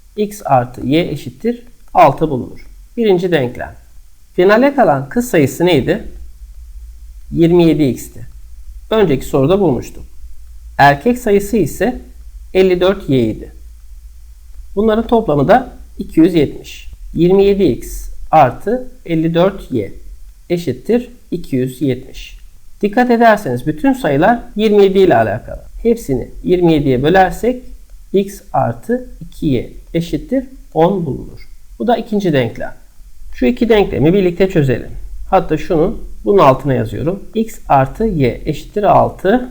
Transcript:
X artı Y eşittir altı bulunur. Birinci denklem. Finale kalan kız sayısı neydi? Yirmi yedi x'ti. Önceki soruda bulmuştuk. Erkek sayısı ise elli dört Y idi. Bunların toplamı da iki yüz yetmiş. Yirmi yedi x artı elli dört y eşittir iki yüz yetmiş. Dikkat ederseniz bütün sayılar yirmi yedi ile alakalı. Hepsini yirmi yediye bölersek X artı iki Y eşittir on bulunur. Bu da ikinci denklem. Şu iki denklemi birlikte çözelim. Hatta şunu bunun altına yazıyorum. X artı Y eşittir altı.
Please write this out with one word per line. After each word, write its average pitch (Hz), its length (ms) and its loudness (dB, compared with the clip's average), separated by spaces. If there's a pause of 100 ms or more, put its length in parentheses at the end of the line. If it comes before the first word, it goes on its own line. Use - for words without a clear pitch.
(160)
X 208 280 -6
artı 123 420 0
Y 151 240 0
eşittir 214 520 -6 (320)
altı 156 360 4
bulunur. 113 360 -8 (300)
Birinci 185 360 2
denklem. 123 420 -2 (600)
Finale 226 400 4
kalan 147 340 2
kız 240 220 -4
sayısı 160 360 2
neydi? 170 420 2 (1200)
Yirmi 170 340 4
yedi 156 180 4
x'ti. - 440 -4 (640)
Önceki 180 360 2
soruda 156 340 2
bulmuştuk. 143 440 -2 (720)
Erkek 143 400 4
sayısı 202 380 0
ise 190 440 0 (540)
elli 185 260 4
dört 196 280 0
Y 120 220 2
idi. - 220 -10 (1200)
Bunların 220 300 2
toplamı 147 420 2
da 240 240 4 (260)
iki - 220 0
yüz 170 140 4
yetmiş. - 540 -2 (260)
Yirmi 185 300 4
yedi 202 200 2
x - 440 -2 (220)
artı 156 580 2 (180)
elli 165 280 0
dört 180 380 0
y 101 200 -4 (580)
eşittir 175 600 -2 (200)
iki 170 260 -6
yüz 131 260 -4
yetmiş. - 560 -6 (440)
Dikkat 240 280 2
ederseniz 208 560 4
bütün 202 260 0
sayılar 190 480 2 (160)
yirmi 208 260 4
yedi 190 160 4
ile 170 180 6
alakalı. 110 440 -2 (220)
Hepsini 220 460 -2 (140)
yirmi 175 300 4
yediye 135 300 2
bölersek 185 600 2 (500)
X 196 280 0 (120)
artı 226 580 -2 (100)
iki 170 260 -10
Y 123 260 -2 (220)
eşittir 170 500 -4 (300)
on 175 320 2
bulunur. - 420 -10 (300)
Bu 226 80 -4
da 233 100 4
ikinci 202 360 -2
denklem. 113 420 -2 (600)
Şu 254 120 0
iki 240 220 0
denklemi 185 460 2
birlikte 190 360 2
çözelim. 135 400 0 (400)
Hatta 170 260 2
şunu 175 440 0 (240)
bunun 202 140 4
altına 135 360 4
yazıyorum. 123 480 -4 (120)
X 220 240 -2 (100)
artı 135 360 2
Y 147 400 0
eşittir - 380 -4
altı. 185 680 2